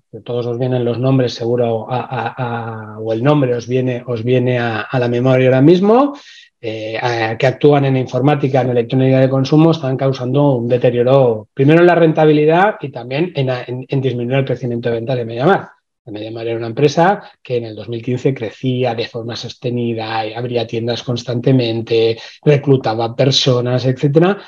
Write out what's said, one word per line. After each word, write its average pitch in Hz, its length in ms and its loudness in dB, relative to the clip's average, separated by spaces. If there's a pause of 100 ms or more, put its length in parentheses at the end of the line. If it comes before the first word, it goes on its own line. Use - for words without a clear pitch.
(100)
que 110 100 -18
todos 120 260 -6
os 120 120 -4
vienen 127 280 -2
los 117 120 -2
nombres 127 360 2
seguro 117 560 -2
a, 123 100 -4
a, 113 960 -8
a, 107 40 -14
o 110 140 -6
el 113 100 -2
nombre 139 320 2
os 117 140 -6
viene, 127 380 -2
os 117 180 -6
viene 123 340 2
a, 113 220 -2
a - 180 -4
la 123 100 0
memoria 127 400 2
ahora 127 120 4
mismo, 202 540 4 (440)
eh, 110 400 -8
a, 113 380 -2
que 135 100 0
actúan 143 380 4
en 135 140 2
informática, 131 640 0
en 123 80 -2
electrónica 131 500 2
de 131 80 4
consumo, 151 440 4
están 135 260 -2
causando 135 580 0
un 117 100 -4
deterioro, 120 840 2
primero 147 280 4
en 175 60 8
la 175 80 6
rentabilidad 160 840 4
y 143 80 -8
también 131 460 -6
en, 131 160 -2
en, 127 360 -8
en 139 140 -2
disminuir 123 380 -2
el 135 80 0
crecimiento 120 420 -4
de 117 60 -2
ventas 117 240 -4
de 117 80 -6
MediaMarkt. 123 420 0 (380)
MediaMarkt 110 420 -10
era 117 100 -4
una 117 80 -8
empresa 117 560 0 (200)
que 127 140 -6
en 117 80 -4
el 110 100 -12
dos 104 140 -14
mil 117 140 -8
quince 127 320 -2
crecía 123 600 -4
de - 140 -8
forma 117 280 -10
sostenida, 113 880 -6
y 110 80 -10
abría 120 320 -4
tiendas 117 360 -4
constantemente, 117 1160 0 (240)
reclutaba 131 760 0
personas, 127 720 0
etcétera, 151 500 2 (120)